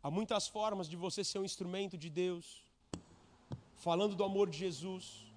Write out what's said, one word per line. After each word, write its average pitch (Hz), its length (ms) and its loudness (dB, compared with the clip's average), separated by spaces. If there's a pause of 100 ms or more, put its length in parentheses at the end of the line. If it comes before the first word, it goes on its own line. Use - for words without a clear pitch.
Há 143 100 0
muitas 208 340 2
formas 208 440 0
de 175 80 -6
você 180 260 -2
ser - 160 0
um 196 60 0
instrumento 190 520 -2
de 160 120 -8
Deus, 175 600 -2 (1040)
falando 190 380 4
do 190 120 2
amor 196 240 4
de 151 80 -6
Jesus 180 800 -6